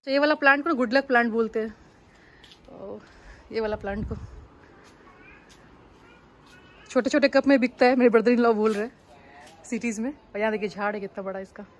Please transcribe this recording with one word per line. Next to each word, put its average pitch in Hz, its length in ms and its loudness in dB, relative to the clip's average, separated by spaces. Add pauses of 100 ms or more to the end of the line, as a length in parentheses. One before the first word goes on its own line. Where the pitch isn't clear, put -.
तो 277 60 -10
ये 277 80 2
वाला 302 160 2
plant 285 280 2
को 330 60 -4
ना 330 60 0
good 240 180 -2
luck 269 140 2
plant 240 260 2
बोलते 226 260 -2
हैं। 220 120 -6 (960)
तो 202 360 -18 (500)
ये 226 80 -4
वाला 214 160 -4
plant 208 320 -8
को - 80 -8 (2750)
छोटे 254 200 0
छोटे 277 180 4
cup 269 180 2
में 277 140 6
बिकता 247 260 2
है, 254 100 4
मेरे 247 140 6
brother 226 260 4
in 240 80 2
law 233 100 4
बोल 214 180 0
रहे 202 120 -4
हैं 254 80 -12 (720)
cities 226 360 -6
में। 247 100 -4
और - 300 -14
यहाँ 220 120 -2
देखिए 208 160 -6
झाड़ 202 260 -6
है 208 60 -8
कितना 196 220 -12
बड़ा 190 180 -8
इसका। 196 260 -18 (140)